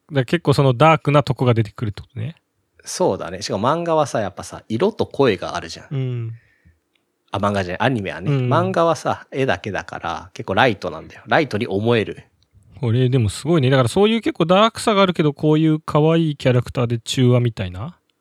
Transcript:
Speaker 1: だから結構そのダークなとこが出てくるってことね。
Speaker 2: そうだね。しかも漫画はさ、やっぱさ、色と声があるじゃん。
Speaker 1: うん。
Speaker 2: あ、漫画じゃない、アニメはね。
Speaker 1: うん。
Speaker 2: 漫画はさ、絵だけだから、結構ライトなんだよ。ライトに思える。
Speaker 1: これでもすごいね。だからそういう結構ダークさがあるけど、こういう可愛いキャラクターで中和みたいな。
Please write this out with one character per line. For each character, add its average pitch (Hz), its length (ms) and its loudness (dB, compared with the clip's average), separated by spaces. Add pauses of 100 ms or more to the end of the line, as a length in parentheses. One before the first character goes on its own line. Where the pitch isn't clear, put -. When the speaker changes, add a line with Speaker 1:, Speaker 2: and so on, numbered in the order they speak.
(100)
Speaker 1:
だ 160 40 -10
か 139 60 2
ら 123 40 0
結 170 180 -2
構 143 120 2
そ 143 100 4
の 131 100 4
ダ 156 240 6
ー - 20 -18
ク 143 120 -2
な 143 100 4
と 131 120 -4
こ 135 100 -4
が 123 100 4
出 113 80 2
て - 80 -8
く - 140 -10
る 107 60 -4
っ - 20 -6
て - 100 -16
こ - 100 -20
と - 60 -12
ね。 120 160 -8 (500)
Speaker 2:
そ 151 300 -2
う 87 40 -4
だ 80 120 -10
ね。 92 120 -10
し - 60 -8
か 113 80 -2
も 107 120 0
漫 170 160 -2
画 165 100 -2
は 151 120 2
さ、 127 140 -4
や 98 100 -4
っ - 40 -14
ぱ - 80 -14
さ、 - 260 -16
色 117 220 0
と 104 160 -4
声 120 300 2
が 82 180 -8
あ 87 60 -6
る - 80 -10
じ - 100 -16
ゃ - 60 -20
ん。 - 100 -12
Speaker 1:
う - 20 -6
ん。 123 360 -6 (1000)
Speaker 2:
あ、 104 60 -6
漫 101 140 0
画 98 120 -2
じ 87 60 -6
ゃ 90 80 -6
な 104 60 0
い、 - 20 2
ア - 20 2
ニ 120 140 -2
メ 90 80 -6
は 73 100 -10
ね。 170 120 -4
Speaker 1:
う - 20 2
ん。 127 180 0
Speaker 2:
漫 175 180 0
画 180 140 0
は 165 120 0
さ、 - 340 -6
絵 135 160 -4
だ 92 120 -2
け 110 120 -10
だ 90 140 -6
か - 140 -14
ら、 85 360 -10
結 - 120 -14
構 95 80 -4
ラ 117 140 4
イ 104 80 0
ト 90 140 -8
な 78 100 -12
ん - 80 -20
だ - 80 -20
よ。 - 100 -20
ラ 139 140 2
イ 143 80 -2
ト 104 100 -4
に - 80 -4
思 110 300 0
え 104 80 0
る。 85 200 -10 (560)
Speaker 1:
こ 117 120 0
れ 127 160 2
で 131 100 2
も 110 100 2
す - 180 -8
ご 170 120 2
い - 20 2
ね。 127 100 2
だ 139 60 4
か 131 80 4
ら 117 40 0
そ 196 160 2
う 214 40 4
い 226 80 2
う 226 40 -4
結 320 120 -4
構 170 140 -2
ダ 190 200 4
ー 226 40 0
ク - 100 -10
さ 226 140 0
が 196 80 4
あ 190 40 6
る 180 60 0
け 165 100 0
ど、 151 100 2
こ 151 200 0
う 156 60 4
い 160 80 4
う 156 140 2
可 - 200 0
愛 160 300 2
い 143 60 -6
キ - 120 -2
ャ 127 40 6
ラ 123 100 2
ク - 100 -14
タ 127 100 -2
ー 120 40 2
で 117 120 -2
中 123 300 2
和 123 120 6
み 120 120 0
た 98 140 -6
い 87 40 -8
な。 107 280 -12 (220)